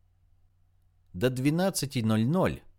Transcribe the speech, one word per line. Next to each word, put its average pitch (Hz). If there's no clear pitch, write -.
До 92
двенадцати 143
ноль 110
ноль 143